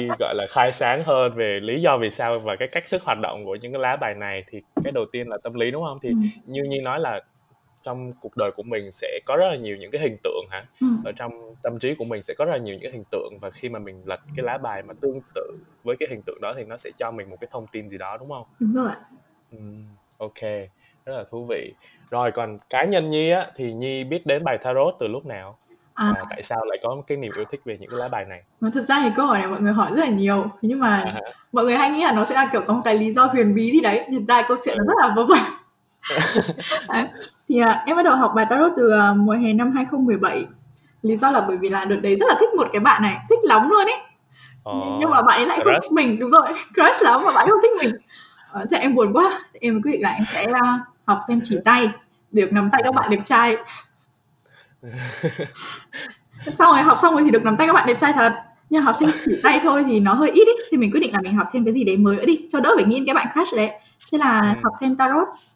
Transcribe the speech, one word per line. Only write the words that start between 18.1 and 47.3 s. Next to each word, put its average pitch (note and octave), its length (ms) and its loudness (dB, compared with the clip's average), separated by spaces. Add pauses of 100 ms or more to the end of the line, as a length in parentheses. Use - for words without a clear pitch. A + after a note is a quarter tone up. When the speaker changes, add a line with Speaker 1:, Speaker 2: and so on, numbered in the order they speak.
Speaker 1:
đúng C3+ 100 -20
không? B2+ 160 -14 (140)
Speaker 2:
Đúng A3 140 0
rồi B3+ 160 -2
ạ. - 60 -10 (560)
Speaker 1:
Ừ, A2+ 60 -20 (600)
ok, G#2+ 240 -14 (640)
rất C3+ 120 -14
là G#2 140 -10
thú A#2+ 180 -12
vị. D#2+ 240 -8 (380)
Rồi, A#2+ 200 -2
còn G#2+ 260 -8 (120)
cá C3 140 -2
nhân E3+ 260 -2
Nhi D#3 200 0
á, F#3 260 0
thì A#2+ 180 -8
Nhi C3 300 -8
biết D3+ 220 -6
đến D3 180 -2
bài B2+ 200 -2
tarot C3+ 360 0
từ A#2 80 -4
lúc B2+ 180 -8
nào? G2+ 320 -16 (360)
Speaker 2:
À. G#3+ 220 0
Speaker 1:
Và F#2+ 140 -10
tại - 140 -12
sao A2+ 220 -6
lại G2+ 180 -6
có C3 240 -8
cái C#3+ 100 -6
niềm A#2 180 -10
yêu G#2+ 160 -8
thích C#3 140 -14
về G#2+ 120 -12
những F#2+ 120 -20
cái B2 100 -10
lá B2 80 -8
bài A2 220 -8
này? F2+ 140 -18 (160)
Speaker 2:
Mà A3 140 -2
thực C4 120 -4
ra C#4 180 0
thì A#3 120 2
câu C#4 100 0
hỏi A3 140 0
này F#3+ 80 -4
mọi G3 140 -6
người G#3 120 2
hỏi G#3 220 0
rất D#4 60 2
là D4 80 0
nhiều, G3 360 0 (160)
nhưng B3 180 -2
mà G#3+ 260 2
Speaker 1:
À G#3+ 60 -6
hả? G#2+ 100 -8 (300)
Speaker 2:
mọi A#3+ 140 2
người A#3+ 100 2
hay C#4+ 160 2
nghĩ D#4 120 0
là D4+ 80 2
nó G#3+ 140 2
sẽ C4 100 -4
là C4 160 2
kiểu G#3+ 160 0
có G#3 60 0
một A#3+ 120 -2
cái A3 120 2
lý A3 160 0
do C4 120 6
huyền A#3 300 2
bí A3+ 160 2
gì D#4+ 100 6
đấy, A3+ 300 0
thực A3 160 -4
ra A#3+ 200 4
câu B3 140 0
chuyện - 160 -2
nó G#3 60 0
Speaker 1:
Ừ. - 40 2
Speaker 2:
rất G#4+ 200 4
là G3+ 80 0
vớ A#3 100 2
vẩn. - 140 6 (680)
<laughs> - 840 -4
Đấy. A#3 140 -2 (460)
Thì, A#3+ 100 2
à, A3+ 280 2
em D#4+ 80 0
bắt F4 80 2
đầu C#4+ 120 4
học A#3 200 2
bài A3 140 2
tarot D4+ 280 4
từ, A#3+ 140 4
à, G#3 220 4
mùa G#3 200 4
hè A3+ 200 0
năm A#3+ 220 2
hai C4 100 0
không C4 200 -2
mười G#3+ 120 2
bảy. F#3+ 280 -2 (560)
Lý A3 160 0
do C4 140 4
là A3+ 160 2
bởi F#3 100 -2
vì F#3+ 120 -2
là G3 160 -2
đợt G3+ 100 0
đấy G3 240 2
rất A4+ 100 4
là - 100 6
thích A#4 180 6
một - 160 2
cái G#3 60 0
bạn A3+ 220 4
này, G3+ 160 0 (120)
thích A#4 140 6
lắm A#3 260 4
luôn G4+ 160 6
ấy. A4+ 120 -2 (640)
Speaker 1:
Ồ, G3+ 220 -6
Speaker 2:
Nhưng, G3+ 140 -6
nhưng D#4 100 0
mà C4 120 4
bạn A#3 180 4
ấy A#3+ 80 0
lại - 160 -2
không - 100 6
Speaker 1:
crush. - 100 2
Speaker 2:
thích - 80 -6
mình, B3 280 2
đúng B3 120 0
rồi, D#4 160 8
<laughs> - 260 -8
crush F#4 300 4
lắm B3+ 220 4
mà D#5 60 4